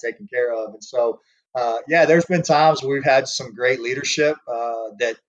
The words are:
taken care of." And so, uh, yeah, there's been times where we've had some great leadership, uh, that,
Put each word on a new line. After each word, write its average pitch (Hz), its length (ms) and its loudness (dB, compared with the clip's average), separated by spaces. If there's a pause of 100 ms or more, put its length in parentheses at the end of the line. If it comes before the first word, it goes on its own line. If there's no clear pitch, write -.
taken 113 240 -10
care 123 260 -2
of." 107 200 -6
And 107 100 -20
so, 120 380 -2 (340)
uh, 117 320 -2
yeah, 156 180 4
there's 165 200 4
been 175 180 -2
times 156 400 4
where 135 100 -2
we've 139 100 -4
had 135 240 2
some 120 280 -10
great 127 240 0
leadership, 147 580 -2 (100)
uh, 117 420 -6 (100)
that, 113 160 -2 (140)